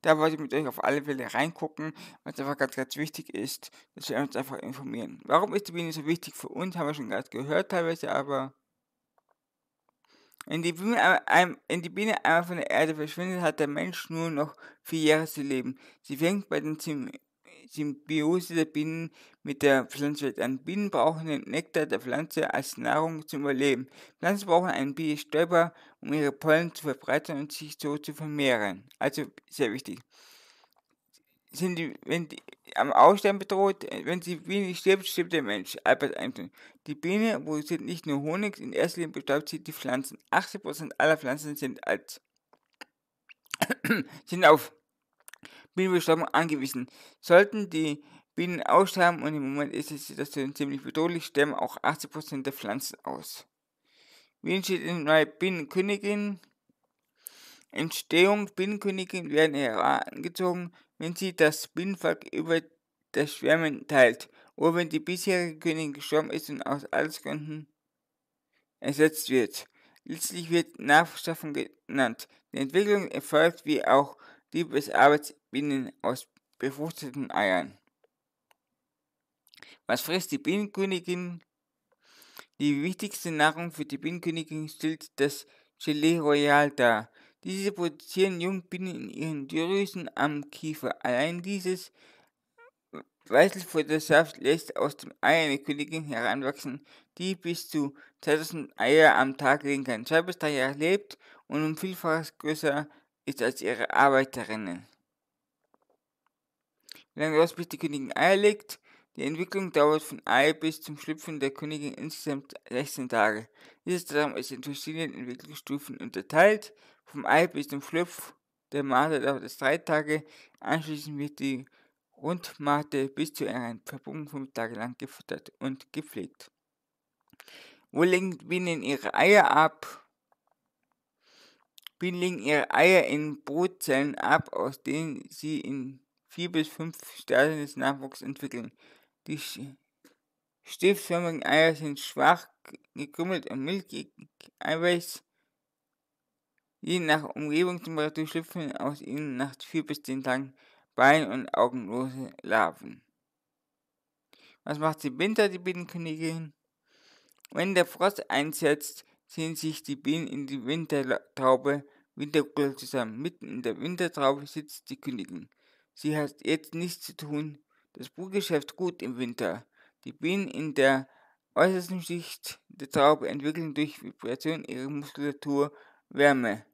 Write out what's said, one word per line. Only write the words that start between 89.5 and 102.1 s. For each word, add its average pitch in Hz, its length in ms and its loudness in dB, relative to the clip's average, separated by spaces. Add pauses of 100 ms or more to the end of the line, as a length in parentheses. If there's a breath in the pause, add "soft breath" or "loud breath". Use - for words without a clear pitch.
am 147 360 -2
Kiefer. - 520 -6
Allein 151 380 0
dieses 185 520 -6 (1300 soft breath)
Weißelfuttersaft 156 1120 4
lässt - 380 0
aus 151 220 -2
dem - 240 -16
Ei 156 240 4
eine 143 140 0
Königin 147 440 -6
heranwachsen, 131 800 -4 (320 soft breath)
die 185 180 -2
bis 170 340 -6
zu 143 260 -2 (240 loud breath)
zweitausend 156 580 -2
Eier 143 380 8
am 131 220 2
Tag 139 260 2
legen 139 220 -2
kann, 120 200 -4
zwei 160 160 2
bis 175 160 -6
drei 151 140 -2
Jahre 139 260 0
lebt 180 400 0 (300 soft breath)
und 147 160 -2
um 156 140 -2
Vielfaches 165 600 -4